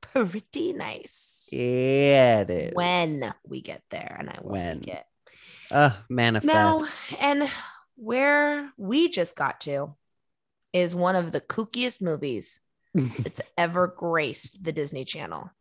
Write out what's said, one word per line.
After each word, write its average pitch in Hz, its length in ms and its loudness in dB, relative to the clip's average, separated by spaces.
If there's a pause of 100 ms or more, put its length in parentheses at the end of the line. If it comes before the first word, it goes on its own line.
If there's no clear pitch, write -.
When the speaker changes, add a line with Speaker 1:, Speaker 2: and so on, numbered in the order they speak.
Speaker 1:
pretty 240 720 -2
nice - 760 -10
Speaker 2:
Yeah, 127 880 6
it 95 80 -2
is. 85 240 -2
Speaker 1:
when 170 600 0 (140)
we - 140 -10
get - 280 -16
there, - 300 -10
and - 100 -10
I - 120 -12
will - 100 -10
Speaker 2:
When. 87 300 -4
Speaker 1:
speak 92 120 -12
it. 73 100 -14 (680)
Speaker 2:
Uh, 143 200 6 (180)
manifest. 120 440 2
Speaker 1:
Now, 320 260 6 (400)
and 285 300 2 (460)
where 285 840 0
we 254 320 2
just 170 260 -2
got - 260 -4
to 143 340 -6 (800)
is 180 220 2
one 180 200 2
of 170 160 0
the 147 100 -2
kookiest 233 600 -4
movies 147 600 -4 (160)
Speaker 2:
<laughs> - 160 -20
Speaker 1:
that's 127 480 -2 (160)
ever 175 300 2
graced 165 760 -4
the 165 80 -4
Disney 147 340 -6
Channel. 92 560 -10